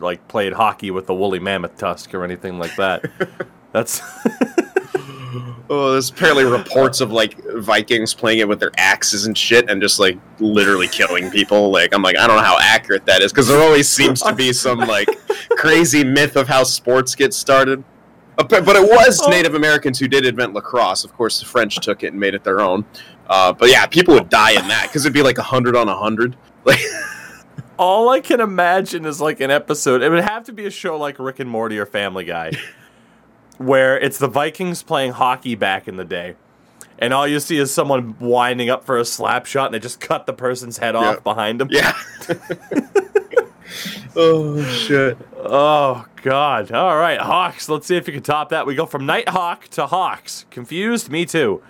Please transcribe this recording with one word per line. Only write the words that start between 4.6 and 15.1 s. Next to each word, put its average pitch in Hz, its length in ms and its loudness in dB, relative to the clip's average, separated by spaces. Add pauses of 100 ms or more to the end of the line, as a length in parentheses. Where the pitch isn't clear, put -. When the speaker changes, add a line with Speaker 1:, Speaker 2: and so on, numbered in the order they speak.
Speaker 2:
Oh, 139 200 0
there's 131 180 -2
apparently 151 340 2
reports 127 560 2
of, 117 120 -4
like, 110 260 -2 (200)
Vikings 110 580 0
playing 113 240 0
it 110 80 2
with 104 120 -2
their 104 180 -4
axes 98 500 0
and 107 100 -4
shit 117 320 4
and 101 100 -2
just, 101 200 0
like, 95 180 2 (220)
literally 101 480 2
killing 90 420 -2
people. 104 400 2
Like, 90 240 2
I'm 101 80 2
like, 92 160 2
"I 95 80 4
don't 113 120 6
know 107 60 6
how 92 160 6
accurate 107 460 2
that 92 160 4
is," 98 100 2
'cause 127 160 4
there 143 140 6
always 147 260 6
seems 135 360 2
to - 100 0
be 127 180 0
some, 123 280 -2
like, 107 280 0 (260)